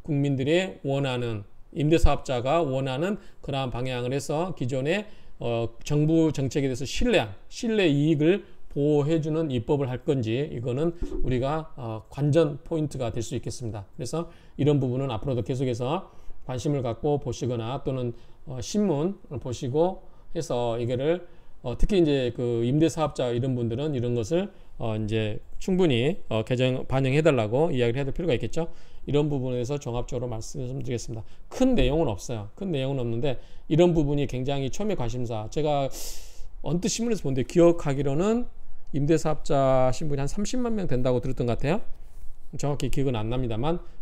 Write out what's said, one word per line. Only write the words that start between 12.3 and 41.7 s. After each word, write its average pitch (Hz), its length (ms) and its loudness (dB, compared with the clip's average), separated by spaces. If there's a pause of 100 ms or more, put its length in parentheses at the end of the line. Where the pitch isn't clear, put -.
포인트가 139 480 -4
될 120 100 -2
수 127 140 -6
있겠습니다. 110 500 -8 (100)
그래서 160 340 -6 (280)
이런 147 200 4
부분은 131 320 -2
앞으로도 120 320 -2
계속해서 127 680 -4 (320)
관심을 131 380 -2
갖고 139 360 -2
보시거나 123 640 -4
또는, 127 300 -4 (320)
어, 127 160 -10
신문을 196 540 0 (260)
보시고 147 600 -2 (320)
해서 120 440 -2
이거를, 131 480 0 (360)
어, 120 160 -6
특히 202 220 6
이제 139 340 4
그 120 300 0
임대사업자 147 640 2
이런 123 260 0
분들은 123 400 -2
이런 120 220 0
것을, 165 340 0 (280)
어, 113 180 -2
이제 110 420 0 (200)
충분히, 170 600 2 (100)
어, 110 140 0
개정, 127 440 0
반영해달라고 135 840 2
이야기를 120 260 2
해야 139 80 -2
될 135 80 -2
필요가 165 220 0
있겠죠. 160 380 0 (340)
이런 147 220 2
부분에서 127 500 -2
종합적으로 123 500 -4
말씀드리겠습니다. 123 960 -6 (240)
큰 254 280 4
내용은 143 320 4
없어요. 104 480 -6
큰 196 160 -4
내용은 135 260 -2
없는데 120 400 0 (300)
이런 170 260 6
부분이 147 320 2
굉장히 131 440 -2
초미의 - 260 0
관심사. 113 540 -2
제가 147 380 0 (720)
언뜻 180 260 0
신문에서 226 340 -2
본데 131 220 0
기억하기로는 165 1000 4 (460)
임대사업자 139 1040 4
신분이 139 240 2
한 139 80 0
삼십만 226 480 0
명 185 140 0
된다고 127 320 4
들었던 123 260 0
것 113 120 2
같아요. 160 220 2 (800)